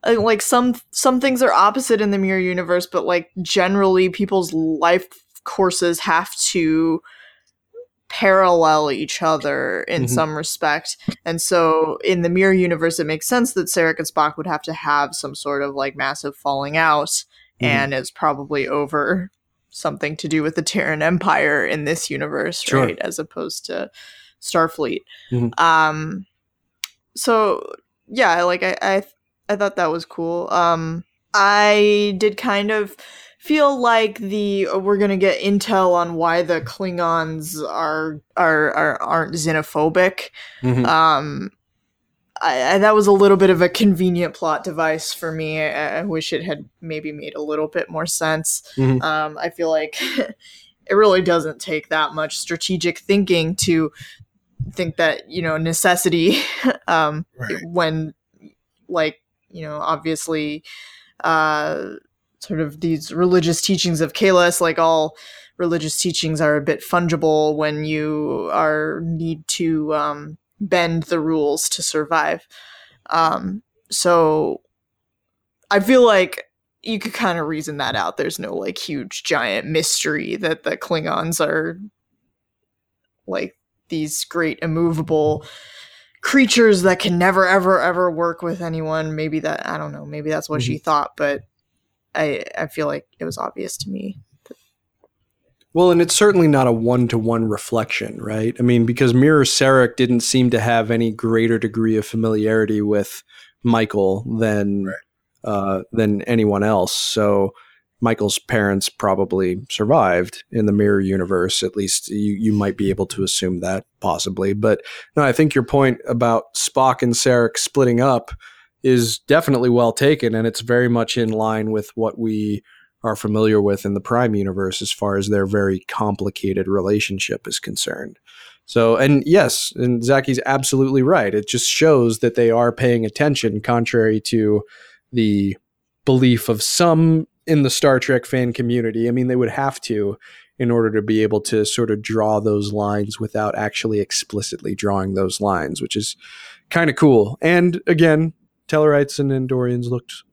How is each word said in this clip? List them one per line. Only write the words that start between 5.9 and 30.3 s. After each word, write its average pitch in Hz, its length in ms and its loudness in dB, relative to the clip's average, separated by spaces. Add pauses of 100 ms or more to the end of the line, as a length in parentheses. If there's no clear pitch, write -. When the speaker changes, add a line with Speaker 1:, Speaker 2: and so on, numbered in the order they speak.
Speaker 1:
have 175 340 -2
to 165 640 0 (1080)
parallel 170 800 4
each - 300 -6
other 139 640 -2
in - 200 -4
Speaker 2:
Mm-hmm. 120 100 -2
Speaker 1:
some 156 220 -2
respect. 156 600 -4 (260)
And 165 180 -4
so 160 640 2
in 180 200 0
the 170 60 2
mirror 190 240 4
universe, 170 460 0
it 156 80 -2
makes 156 200 -6
sense 247 260 0
that 175 140 -2
Sarek 160 320 0
and 160 80 -6
Spock 151 300 0
would 165 100 -8
have 156 160 -4
to 160 100 -8
have 147 420 -2
some 170 180 -10
sort 143 300 -6
of, 139 120 -8
like, 135 200 -6
massive 143 400 -6
falling 143 420 -4
out, 156 460 0 (380)
Speaker 2:
Mm-hmm. - 60 -2
Speaker 1:
and 139 260 0
it's 131 180 -4
probably 143 560 -4
over 147 640 -2 (380)
something 151 480 -6
to 170 100 -10
do 156 160 0
with 156 120 -4
the 170 60 -2
Terran 156 400 -2
Empire 151 640 2
in 151 200 -4
this 160 240 -4
universe, 147 520 -6
Speaker 2:
Sure. 135 240 2
Speaker 1:
right? 90 140 -4
As - 180 -6
opposed - 500 -10
to 87 220 -8 (520)
Starfleet. 160 640 -2 (280)
Speaker 2:
Mm-hmm. 120 320 -2
Speaker 1:
Um, 160 600 0 (920)
so 220 500 0 (420)
yeah, 180 360 2
like, 180 180 0
I, 185 200 -2
I, 196 220 0 (440)
I 208 80 -2
thought 202 220 -4
that 175 140 0
was 165 140 -6
cool. 170 440 -6